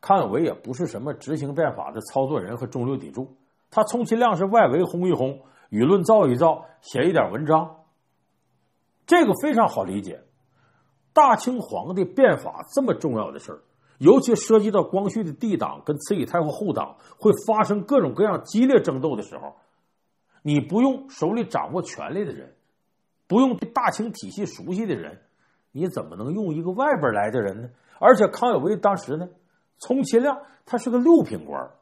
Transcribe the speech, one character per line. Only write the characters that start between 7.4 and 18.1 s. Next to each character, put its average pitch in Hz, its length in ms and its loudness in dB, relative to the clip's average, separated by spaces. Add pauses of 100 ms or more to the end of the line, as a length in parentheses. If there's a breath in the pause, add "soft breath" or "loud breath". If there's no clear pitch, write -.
章， 156 320 0 (1300)
这 339 200 6
个 202 160 2
非 - 120 0
常 220 140 4
好 98 160 -4
理 95 180 -6
解。 90 220 -14 (920)
大 277 220 6
清 247 260 -6
皇 123 340 -8
帝 190 80 0
变 214 340 4
法 - 360 -12
这 277 80 2
么 226 120 0
重 123 240 -4
要 98 140 -6
的 71 80 -16
事 - 140 -18
儿， - 80 -20 (360)
尤 202 220 8
其 240 160 2
涉 220 240 4
及 208 100 0
到 196 140 2
光 196 260 -2
绪 220 140 -6
的 160 80 -8
帝 202 260 -4
党 71 280 -6
跟 151 120 -2
慈 - 180 -4
禧 151 100 -2
太 170 160 -2
后 151 80 -2
后 185 240 -4
党 - 240 -6 (200 soft breath)
会 208 140 4 (160)
发 220 160 4
生 208 200 0
各 269 180 4
种 135 120 -2